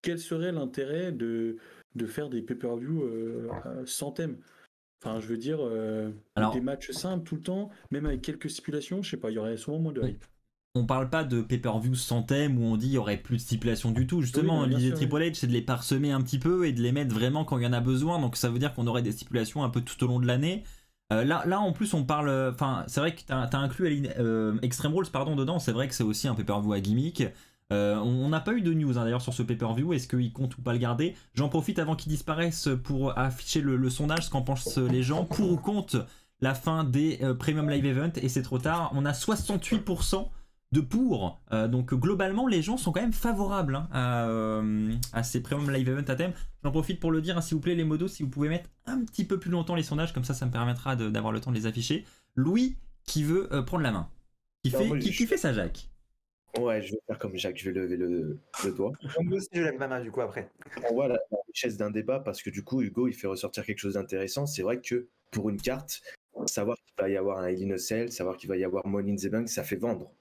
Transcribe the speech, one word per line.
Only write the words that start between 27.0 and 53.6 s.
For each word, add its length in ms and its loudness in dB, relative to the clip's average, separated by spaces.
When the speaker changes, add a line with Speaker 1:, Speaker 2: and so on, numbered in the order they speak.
Speaker 2:
Euh, 240 4
on, 300 0
on 40 2
n'a 120 2
pas 120 -2
eu 80 2
de 120 2
news, 240 2
hein, 60 0
d'ailleurs 180 2
sur 120 -4
ce 80 -2
pay-per-view, 520 0
est-ce 140 -2
qu'il 260 0
compte 240 -4
ou 40 -12
pas 120 -2
le 60 2
garder ? 360 0
J'en 160 2
profite 300 0
avant 160 0
qu'il 160 -6
disparaisse 560 -2
pour 340 0
afficher 440 0
le, 160 2
le 120 4
sondage, 360 0
ce 40 -6
qu'en 120 0
pensent 360 -2
les 240 4
gens, 240 2
pour 260 2
ou 60 4
contre 480 0
la 120 2
fin 300 2
des, 400 2
euh, 100 2
Premium 360 2
Live 160 2
Event, 260 2
et 60 2
c'est 160 2
trop 160 -2
tard, 340 0
on 120 2
a 80 2
soixante-huit 680 0
pour 240 -2
cent 260 2
de 80 6
pour. 600 2
Euh, 160 4
donc 260 2
globalement, 540 2
les 140 4
gens 160 0
sont 140 0
quand 100 0
même 120 2
favorables, 640 2
hein, 160 -4
à, 380 2
euh, 640 0
à 100 0
ces 180 -2
Premium 300 0
Live 180 2
Event 200 0
à 60 2
thème. 180 -2
J'en 80 2
profite 280 0
pour 120 2
le 100 4
dire, 160 -2
hein, 40 0
s'il 140 -2
vous 60 0
plaît, 140 2
les 100 2
modos, 240 0
si 140 -8
vous 60 -2
pouvez 200 0
mettre 200 -4
un 180 -2
petit 200 -4
peu 160 0
plus 100 -6
longtemps 260 0
les 80 2
sondages, 300 -2
comme 120 -2
ça, 80 -2
ça 120 -4
me 60 2
permettra 440 0
de, 140 0
d'avoir 220 0
le 80 0
temps 120 -4
de 40 2
les 100 -2
afficher. 400 -2
Louis, 400 4
qui 180 0
veut, 300 2
euh, 100 2